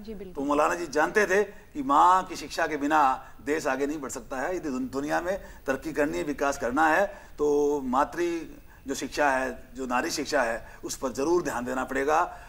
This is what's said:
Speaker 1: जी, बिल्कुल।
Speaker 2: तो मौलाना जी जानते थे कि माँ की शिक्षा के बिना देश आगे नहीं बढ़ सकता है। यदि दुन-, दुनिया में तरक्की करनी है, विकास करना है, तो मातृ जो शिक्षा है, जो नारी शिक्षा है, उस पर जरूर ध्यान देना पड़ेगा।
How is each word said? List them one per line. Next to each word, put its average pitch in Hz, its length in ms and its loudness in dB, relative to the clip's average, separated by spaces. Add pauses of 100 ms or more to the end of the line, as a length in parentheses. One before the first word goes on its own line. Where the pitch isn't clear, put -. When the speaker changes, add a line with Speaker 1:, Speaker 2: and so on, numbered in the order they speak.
Speaker 1:
जी, 214 120 -12
बिल्कुल। 185 300 -8
Speaker 2:
तो 143 40 -2
मौलाना 151 260 4
जी 175 120 -4
जानते 165 400 2
थे 190 180 4
कि - 380 -8
माँ 170 420 6
की 165 120 -10
शिक्षा 156 300 -4
के 151 100 -2
बिना 147 480 2 (220)
देश 147 200 0
आगे 135 200 0
नहीं 151 140 -4
बढ़ 127 100 -8
सकता 131 260 -8
है। 160 200 -2
यदि 160 140 -6
दुन-, 127 220 -4
दुनिया 151 280 -2
में 185 200 -4 (260)
तरक्की 135 260 -2
करनी 156 260 0
है, 175 60 -4
विकास 143 340 -2
करना 135 300 2
है, 180 180 4 (320)
तो 147 420 2
मातृ 147 580 0 (500)
जो 135 60 -4
शिक्षा 143 360 0
है, 131 320 -2 (140)
जो 131 100 -6
नारी 127 240 0
शिक्षा 143 320 0
है, 113 240 -2 (180)
उस 160 120 -8
पर 131 160 -4
जरूर 160 300 2
ध्यान 123 220 -4
देना 127 200 -2
पड़ेगा। 139 520 0 (120)